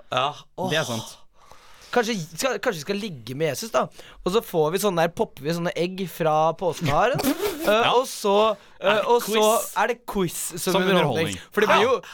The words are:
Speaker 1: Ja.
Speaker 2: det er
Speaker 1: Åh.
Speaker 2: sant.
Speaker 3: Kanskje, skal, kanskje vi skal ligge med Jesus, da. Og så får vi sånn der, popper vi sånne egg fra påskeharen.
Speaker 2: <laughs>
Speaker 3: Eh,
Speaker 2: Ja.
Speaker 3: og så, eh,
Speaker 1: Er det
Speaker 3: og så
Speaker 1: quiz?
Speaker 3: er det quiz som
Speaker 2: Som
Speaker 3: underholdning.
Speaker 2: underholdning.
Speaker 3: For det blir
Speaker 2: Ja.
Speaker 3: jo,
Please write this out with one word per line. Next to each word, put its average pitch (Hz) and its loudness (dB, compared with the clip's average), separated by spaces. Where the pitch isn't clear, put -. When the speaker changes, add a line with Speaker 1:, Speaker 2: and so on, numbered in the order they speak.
Speaker 1:
Ja. 131 0
Speaker 2:
det 156 0
er 160 2
Speaker 1:
Åh. - -4
Speaker 2:
sant. 113 -8
Speaker 3:
Kanskje, 233 2
skal, 254 -2
kanskje 190 -2
vi 139 -12
skal 202 -2
ligge 131 -10
med 156 0
Jesus, 226 -8
da. - 0
Og 180 0
så 220 2
får 156 0
vi 190 -2
sånn 196 0
der, 165 2
popper - -6
vi 151 -2
sånne 170 -2
egg 185 -4
fra 156 2
påskeharen. 165 0
Speaker 2:
<laughs> 339 0
Speaker 3:
Eh, 202 4
Speaker 2:
Ja. 214 4
Speaker 3:
og 254 4
så, 208 2
eh, 190 2
Speaker 1:
Er 208 4
det - 0
Speaker 3:
og 240 4
så 196 -4
Speaker 1:
quiz? 214 4
Speaker 3:
er 208 2
det 233 -6
quiz 185 -2
som 185 -2
Speaker 2:
Som 190 2
Speaker 3:
underholdning. 165 2
Speaker 2:
underholdning. - -8
Speaker 3:
For 208 2
det 214 2
blir - 4
Speaker 2:
Ja. 202 4
Speaker 3:
jo, 240 2